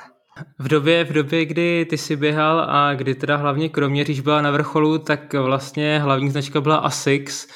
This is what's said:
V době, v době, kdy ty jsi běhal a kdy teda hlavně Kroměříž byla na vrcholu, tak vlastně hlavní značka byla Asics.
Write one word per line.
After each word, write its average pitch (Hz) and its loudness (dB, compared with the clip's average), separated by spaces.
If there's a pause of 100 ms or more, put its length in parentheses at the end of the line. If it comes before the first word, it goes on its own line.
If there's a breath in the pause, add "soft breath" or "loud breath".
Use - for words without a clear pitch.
(600 loud breath)
V 131 -6
době, 156 4
v 165 -6
době, 156 0
kdy 170 0
ty 156 -4
jsi 156 -4
běhal 151 2
a 143 2
kdy 131 -2
teda 143 -2
hlavně 147 -2
Kroměříž 143 0
byla 151 2
na 147 2
vrcholu, 151 2
tak 151 -4
vlastně 139 0
hlavní 139 0
značka 143 -2
byla 151 2
Asics. 139 -2